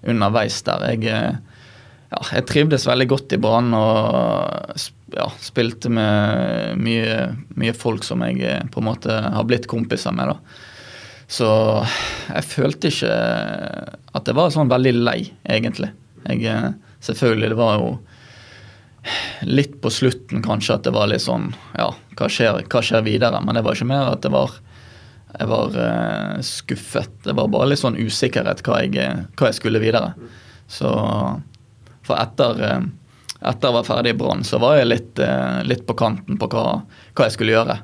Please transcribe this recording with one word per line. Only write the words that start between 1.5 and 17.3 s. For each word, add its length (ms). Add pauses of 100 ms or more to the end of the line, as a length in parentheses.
ja, 80 (160)
jeg 100
trivdes 400
veldig 240
godt 240
i 80
Brann 320
og 1040
sp-, 400
ja, 140 (100)
spilte 480
med 880
mye, 400 (400)
mye 160
folk 320
som 160
jeg, 240
eh, 240
på 140
en 80
måte 180
har 400
blitt 160
kompiser 480
med 160
da. 80 (960)
Så 140 (800)
jeg 180
følte 460
ikke 220 (1000)
at 140
det 100
var 160
sånn 160
veldig 300
lei, 320 (180)
egentlig. 380 (400)
Jeg, 180
eh, 220 (340)
selvfølgelig, 480